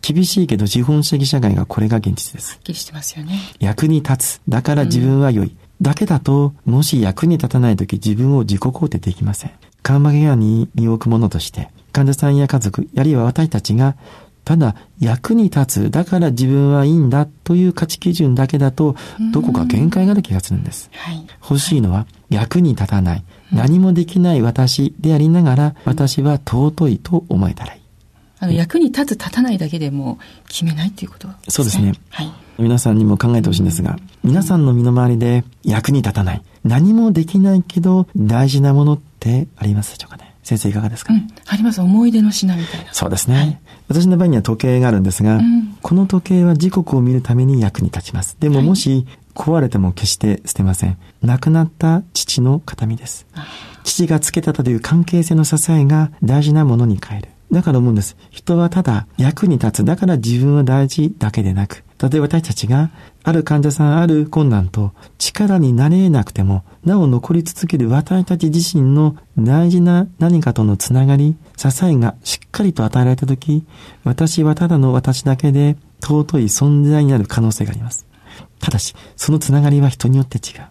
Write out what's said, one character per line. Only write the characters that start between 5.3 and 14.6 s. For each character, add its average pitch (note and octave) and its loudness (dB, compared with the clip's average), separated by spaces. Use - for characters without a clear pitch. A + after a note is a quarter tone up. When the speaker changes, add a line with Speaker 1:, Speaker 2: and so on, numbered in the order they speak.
Speaker 1:
良 G#2 0
い。 - -4
Speaker 2:
う - -8
ん。 - -20
Speaker 1:
だ D3 0
け G#3+ -2
だ D#3+ 0
と、 C#3+ 0
も B2+ 2
し C#3 0
役 G2 0
に E3+ 2
立 D3 -4
た B2+ 0
な A#2+ 2
い G2+ 2
と G2 -2
き - -6
自 G#2+ -2
分 C3+ 2
を C3 2
自 G2+ -2
己 - -4
肯 C#3 -2
定 - -4
で - -4
き - -6
ま G2+ -2
せ - -12
ん。 - -12
緩 C#3 0
和 D3 2
ケ D3+ 2
ア C#3 2
に A2 0
身 A#2 0
を A2+ 0
置 A2+ -6
く A#2 0
者 A2+ 2
と F2 -4
し - -8
て、 - -12
患 C#3 2
者 C#3 2
さ C#3+ -2
ん C#3+ 2
や C#3 2
家 C#3 0
族、 G2+ -4
あ C3 0
る D#3 2
い D3+ 2
は A#2+ 0
私 D#3+ 0
た A2+ -4
ち - -2
が、 C3+ 2
た D#3+ 2
だ B2+ 2